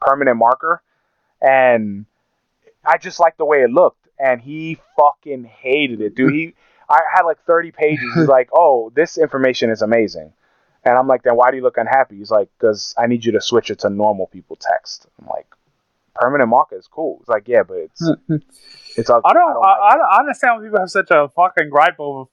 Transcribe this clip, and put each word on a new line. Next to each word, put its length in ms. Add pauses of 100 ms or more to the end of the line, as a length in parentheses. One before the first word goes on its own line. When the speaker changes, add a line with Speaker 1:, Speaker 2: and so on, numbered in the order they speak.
Speaker 1:
permanent 380
marker, 440 (600)
and 640 (800)
I 120
just 240
liked 180
the 60
way 180
it 80
looked, 380 (100)
and 220
he 380 (180)
fucking 480
hated 560
it, 140
dude. 180
He, 220 (340)
I 120 (120)
had, 120
like, 220
thirty 260
pages. 420
He's 140
Speaker 2:
<laughs> 100
Speaker 1:
like, 160
"Oh, 400
this 240
information 520
is 120
amazing." 500 (540)
And 120
I'm 100
like, 140
"Then 140
why 140
do 60
you 60
look 160
unhappy?" 380
He's 140
like, 180 (100)
"'Cause 400
I 80
need 180
you 80
to 80
switch 300
it 100
to 100
normal 360
people 340
text." 460 (140)
I'm 80
like, 180 (680)
"Permanent 360
marker 260
is 100
cool." 340
He's 80
like, 200
"Yeah, 140
but 160
it's, 240 (260)
Speaker 2:
<laughs> 680
Speaker 1:
it's 100
ugly. 160
Speaker 2:
I 80
don't, 180
Speaker 1:
I 40
don't 100
Speaker 2:
I, 40
Speaker 1:
like 120
Speaker 2:
I, 160
Speaker 1:
it." 40 (100)
Speaker 2:
I 100
understand 380
why 80
people 140
have 100
such 200
a 240
fucking 360
gripe 280
over 340